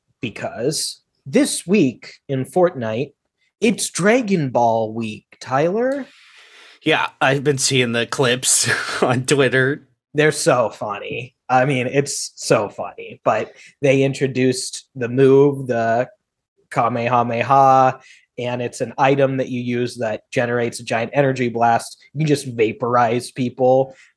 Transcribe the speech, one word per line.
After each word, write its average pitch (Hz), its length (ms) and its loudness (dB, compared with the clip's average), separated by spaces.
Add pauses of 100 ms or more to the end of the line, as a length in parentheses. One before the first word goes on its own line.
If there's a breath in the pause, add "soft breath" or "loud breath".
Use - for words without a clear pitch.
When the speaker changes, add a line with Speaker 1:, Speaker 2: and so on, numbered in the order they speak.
(200)
Speaker 1:
because 120 800 -6 (240)
this 214 420 0
week 165 460 0 (160)
in 131 160 -4
Fortnite, 143 680 -2 (460)
it's 214 300 -2
Dragon 196 640 0
Ball 113 420 0
week, 110 480 -10
Tyler. 214 640 -2 (760 loud breath)
Speaker 2:
Yeah, 123 260 0 (140)
I've 139 200 2
been 139 140 0
seeing 127 360 0
the 117 140 -2
clips 127 640 0 (180)
<laughs> - 160 -4
on 127 220 0
Twitter. 135 640 2 (240)
Speaker 1:
They're 147 180 2
so 123 380 2
funny. 107 640 -10 (140)
I 127 160 4
mean, 127 220 -2
it's - 500 -2
so 104 320 0
funny. - 560 -14
But 113 300 -2 (260 loud breath)
they 135 220 4
introduced 127 920 -2
the 120 140 -6
move, 135 600 4
the 117 380 0 (640)
Kamehameha, 123 1300 2 (400 loud breath)
and 123 240 -4
it's - 200 -6
an 117 160 -8
item 135 400 2
that 127 100 -2
you 123 140 -6
use 120 340 -4
that 110 340 -6
generates 120 500 -2
a 117 40 -16
giant 117 300 -4
energy 131 340 0
blast. 117 480 0 (160 soft breath)
You 139 80 -12
can 156 60 0
just 143 200 0
vaporize 120 840 0
people. 131 640 0 (220 loud breath)